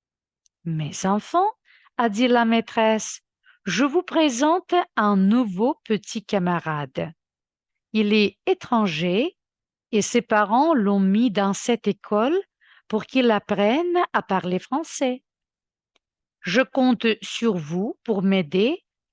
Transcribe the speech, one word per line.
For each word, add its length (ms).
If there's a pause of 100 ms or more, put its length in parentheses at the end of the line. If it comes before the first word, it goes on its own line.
(640)
Mes 400
enfants », 440 (480)
a 120
dit 180
la 160
maîtresse, « 800 (420)
je 220
vous 180
présente 680 (240)
un 180
nouveau 720
petit 400
camarade. 880 (800)
Il 180
est 340
étranger 920 (560)
et 80
ses 200
parents 520
l'ont 260
mis 320
dans 220
cette 340
école 500 (520)
pour 160
qu'il 260
apprenne 640 (140)
à 100
parler 380
français. 640 (1160)
Je 200
compte 440 (160)
sur 360
vous 480
pour 160
m'aider 640 (280)